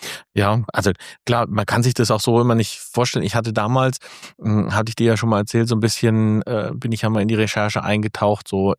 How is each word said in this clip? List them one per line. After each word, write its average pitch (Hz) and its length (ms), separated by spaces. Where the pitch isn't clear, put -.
Ja, 107 380
also 98 200
klar, 117 220
man 107 180
kann 117 180
sich 123 100
das 117 180
auch 107 100
so 117 180
immer 120 160
nicht 110 240
vorstellen. - 460
Ich 104 100
hatte 117 160
damals, 127 460
hm, 107 320
hatte 110 180
ich - 40
dir 117 120
ja 113 100
schon 110 100
mal 110 120
erzählt, 113 280
so 117 80
ein 107 60
bisschen, 110 640
äh, 110 300
bin 120 200
ich 110 80
ja 110 80
mal 110 120
in 101 60
die 110 80
Recherche 104 480
eingetaucht, 107 640
so 98 320